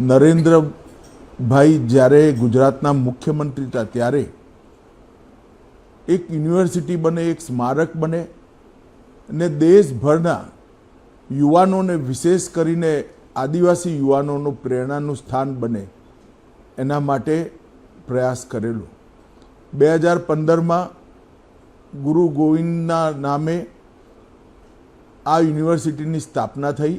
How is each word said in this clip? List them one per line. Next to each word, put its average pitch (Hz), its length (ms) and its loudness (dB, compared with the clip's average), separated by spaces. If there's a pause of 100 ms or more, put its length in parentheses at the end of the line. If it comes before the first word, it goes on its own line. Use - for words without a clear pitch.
નરેન્દ્રભાઈ 151 1800 2
જ્યારે 131 360 6 (120)
ગુજરાતના 135 640 2
મુખ્યમંત્રી 135 720 -4
હતા, 120 180 -6
ત્યારે 123 380 -2 (1800)
એક 175 220 0
યુનિવર્સિટી 165 680 -2
બને, 165 320 -2
એક 160 100 -6
સ્મારક 139 560 -4
બને 160 260 -4 (1080)
અને 160 180 -4 (120)
દેશભરના 156 840 4 (880)
યુવાનોને, 180 640 2 (100)
વિશેષ 170 460 -2
કરીને 165 440 -2 (420)
આદિવાસી 170 600 0
યુવાનોનું 143 680 -2
પ્રેરણાનું 135 540 -4
સ્થાન 135 420 -6
બને, 113 300 -6 (880)
એના 143 260 -4
માટે 139 340 -2 (680)
પ્રયાસ 127 420 -4
કરેલો. 110 400 -6 (840)
બે 139 220 4
હજાર 170 280 2
પંદરમાં 165 760 0 (960)
ગુરુ 151 380 0
ગોવિંદના 165 760 0 (120)
નામે 143 360 -2 (1700)
આ 156 120 2
યુનિવર્સિટીની 156 840 -2
સ્થાપના 139 520 -6
થઈ 151 260 -4